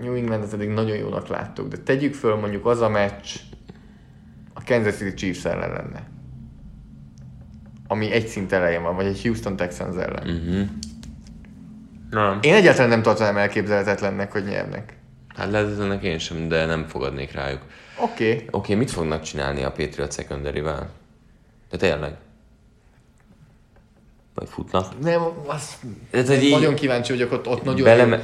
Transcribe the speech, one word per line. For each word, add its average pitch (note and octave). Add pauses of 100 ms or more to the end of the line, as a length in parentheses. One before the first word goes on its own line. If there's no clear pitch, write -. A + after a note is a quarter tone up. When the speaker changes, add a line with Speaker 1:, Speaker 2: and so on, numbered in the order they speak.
Speaker 1:
New B2
Englandet A2
eddig G#2
nagyon A2
jónak G2+
láttuk, -
de -
tegyük C#3
föl A2
mondjuk G#2
az A#2
a A2+
meccs G2+ (1300)
a -
Kansas A2+
City G2
Chiefs F2+
ellen G1+
lenne. - (1800)
Ami G#2+
egy A2+
szint G2
elején F2
van, E2+
vagy G2
egy G2
Houston A2+
Texans G2
ellen. -
Speaker 2:
Mhm. E2+ (1500)
Nem. G2+
Speaker 1:
Én D#3
egyáltalán C#3+
nem A2+
tartanám G#2+
elképzelhetetlennek, G2+
hogy G2
nyernek. G2 (380)
Speaker 2:
Hát F#2+
lehetetlennek G#2
én E2+
sem, E2
de D#2+
nem D#2+
fogadnék C#2
rájuk. C2+ (400)
Speaker 1:
Oké. A#2
Speaker 2:
Oké, G#2
mit B2
fognak D#2
csinálni C#2+
a C2+
Patriot C#2+
secondary-vel? D2 (800)
De F2+
tényleg? D2+ (2250)
Vagy -
futnak? -
Speaker 1:
Nem, E3+ (240)
az D3 (360)
Speaker 2:
Ez B2
egy C#3
Speaker 1:
nagyon C#3+
Speaker 2:
így C3+
Speaker 1:
kíváncsi B2+
vagyok, B2
ott, B2+
ott B2
nagyon C3
Speaker 2:
beleme-, A#2